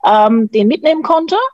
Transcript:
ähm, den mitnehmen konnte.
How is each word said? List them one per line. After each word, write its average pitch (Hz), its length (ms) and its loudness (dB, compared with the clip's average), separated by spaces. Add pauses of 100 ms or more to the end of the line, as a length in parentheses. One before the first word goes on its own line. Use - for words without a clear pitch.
ähm, 214 480 2
den 208 160 0
mitnehmen 311 360 -2
konnte. 330 340 -2 (160)